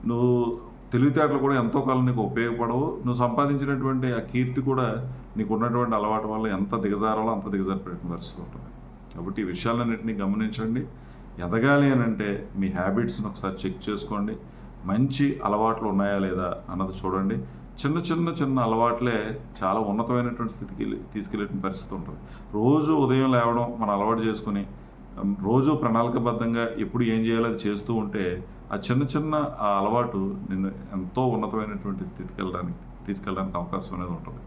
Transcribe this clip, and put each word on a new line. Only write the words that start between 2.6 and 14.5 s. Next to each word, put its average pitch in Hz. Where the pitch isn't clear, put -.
నువ్వు 123
సంపాదించినటువంటి 131
ఆ 113
కీర్తి 127
కూడా 131
నీకు 107
ఉన్నటువంటి 117
అలవాటు 107
వల్ల 110
ఎంత 101
దిగజారాలో 107
అంత 101
దిగజారిపోయిన 92
పరిస్థితి 85
ఉంటుంది. -
కాబట్టి 95
ఈ 98
విషయాలన్నింటినీ 113
గమనించండి. 110
ఎదగాలి 135
అని 123
అంటే 104
మీ 95
హ్యాబిట్స్ని 101
ఒకసారి 95
చెక్ 92
చేసుకోండి. 104